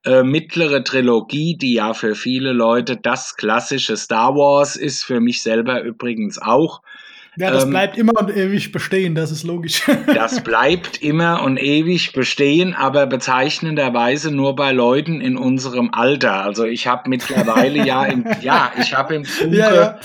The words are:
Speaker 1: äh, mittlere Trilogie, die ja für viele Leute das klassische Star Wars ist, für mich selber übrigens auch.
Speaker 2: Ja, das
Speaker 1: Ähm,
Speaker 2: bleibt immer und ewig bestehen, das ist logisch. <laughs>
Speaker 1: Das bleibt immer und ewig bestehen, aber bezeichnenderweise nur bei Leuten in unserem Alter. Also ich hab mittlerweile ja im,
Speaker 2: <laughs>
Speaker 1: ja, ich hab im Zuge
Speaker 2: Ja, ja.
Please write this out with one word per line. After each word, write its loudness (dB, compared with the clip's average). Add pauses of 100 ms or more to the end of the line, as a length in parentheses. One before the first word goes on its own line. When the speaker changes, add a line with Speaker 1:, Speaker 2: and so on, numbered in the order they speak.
Speaker 1:
äh, 6
mittlere 0
Trilogie, 0
die -2
ja 0
für -2
viele -2
Leute 2
das -4
klassische -2
Star 0
Wars 4
ist, -6
für -2
mich 0
selber 0
übrigens -8
auch. 0 (580)
Speaker 2:
Ja, -2
das 2
Speaker 1:
Ähm, -2
Speaker 2:
bleibt 0
immer 4
und -2
ewig -2
bestehen, -2
das -2
ist -8
logisch. -4
<laughs> 2
Speaker 1:
Das 0
bleibt 0
immer 0
und 0
ewig 0
bestehen, 2
aber 2
bezeichnenderweise -2
nur 0
bei 0
Leuten 0
in -2
unserem -2
Alter. 2
Also -2
ich -4
hab -2
mittlerweile 0
ja 0
im, -2
Speaker 2:
<laughs> -4
Speaker 1:
ja, 2
ich -2
hab 0
im -4
Zuge -2
Speaker 2:
Ja, 4
ja. 4